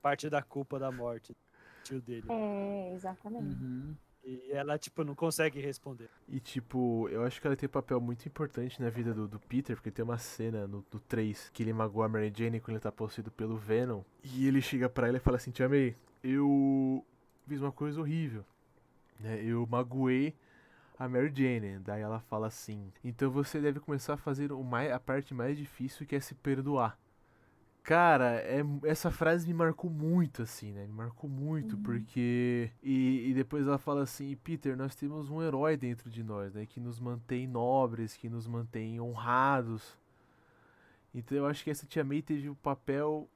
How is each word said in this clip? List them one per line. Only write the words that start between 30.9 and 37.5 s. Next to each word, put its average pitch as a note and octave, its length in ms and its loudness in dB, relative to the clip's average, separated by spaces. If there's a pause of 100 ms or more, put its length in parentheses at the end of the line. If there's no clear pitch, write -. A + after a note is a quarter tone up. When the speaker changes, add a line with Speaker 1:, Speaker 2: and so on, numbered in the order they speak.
Speaker 4:
marcou A#2 340 -8
muito, C#3 480 -2
Speaker 2:
Uhum. G#2 60 -4
Speaker 4:
porque A#2+ 880 2 (120)
e, C3 460 4
e C3 60 4
depois C3+ 320 2
ela C#3+ 100 4
fala C#3+ 280 0
assim, C#3 380 -6
"Peter, D3 320 -2
nós C3+ 200 -4
temos D3 340 -6
um D#3 140 -4
herói D3+ 340 2
dentro A#2+ 320 -4
de A2+ 160 -8
nós, G2+ 300 -6
né? G#2 100 -6
Que A#2+ 160 -12
nos A#2+ 180 -8
mantém B2 480 -4
nobres, A#2+ 720 2